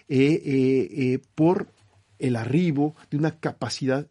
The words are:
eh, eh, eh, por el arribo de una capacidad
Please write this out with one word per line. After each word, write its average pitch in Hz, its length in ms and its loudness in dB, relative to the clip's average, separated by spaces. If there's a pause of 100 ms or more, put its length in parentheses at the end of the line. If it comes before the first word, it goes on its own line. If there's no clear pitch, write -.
eh, 143 340 2
eh, 131 480 0
eh, 131 280 -2 (160)
por 180 320 2 (500)
el 123 180 -2
arribo 143 600 0 (160)
de 147 60 -4
una 151 220 -2
capacidad 135 720 -4